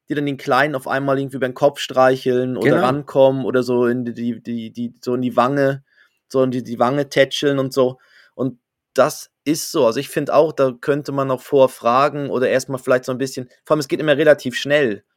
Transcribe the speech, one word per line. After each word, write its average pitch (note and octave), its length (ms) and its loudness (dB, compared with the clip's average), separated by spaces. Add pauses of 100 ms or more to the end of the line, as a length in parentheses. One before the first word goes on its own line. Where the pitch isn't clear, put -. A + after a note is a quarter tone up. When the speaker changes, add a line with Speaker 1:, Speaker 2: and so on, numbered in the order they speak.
Speaker 1:
die - 60 -4
dann D3 120 -4
den C#3 100 -4
Kleinen C#3 380 0
auf C3 140 -6
einmal C3+ 300 -2
irgendwie C#3 180 -6
über B2+ 120 -2
den B2+ 60 -8
Kopf C#3+ 260 0
streicheln B2+ 760 0
oder B2+ 200 2
Speaker 2:
Genau. F3 100 2
Speaker 1:
rankommen C3+ 580 2
oder B2 180 0
so B2 240 0
in A#2+ 180 -2
die, A#2+ 100 -8
die, A#2+ 280 -6
die, A2+ 300 -10
die, A#2 220 -10 (100)
so B2 100 -4
in B2+ 80 -2
die A#2+ 140 -2
Wange, C#3 480 2 (440)
so C3+ 140 2
in C3 100 0
die, B2 120 -4
die A2+ 140 -10
Wange C#3 300 0
tätscheln C#3 500 0
und C3 140 -2
so. B2+ 260 2 (360)
Und B2+ 240 -6 (360)
das - 360 0 (140)
ist D#3 280 -4
so. C#3 140 2
Also A#2 140 0
ich C#3 80 -8
find D3 220 -4
auch, D3+ 220 4
da C3+ 280 0
könnte D3 320 -2
man C#3 160 -2
noch B2+ 140 -2
vorfragen C3+ 880 2
oder A#2+ 180 0
erstmal C3 320 -2
vielleicht B2+ 240 0
so C3 80 -6
ein B2+ 60 -6
bisschen, C3 300 -8 (160)
vor D#3 100 0
allem D3+ 60 -2
es C#3 80 -8
geht - 120 -4
immer D3+ 160 2
relativ C#3+ 400 2
schnell. C#3 480 0 (120)